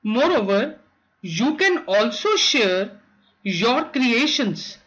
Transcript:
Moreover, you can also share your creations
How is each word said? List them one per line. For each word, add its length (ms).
Moreover, 760
you 360
can 300
also 500
share 560
your 420
creations 920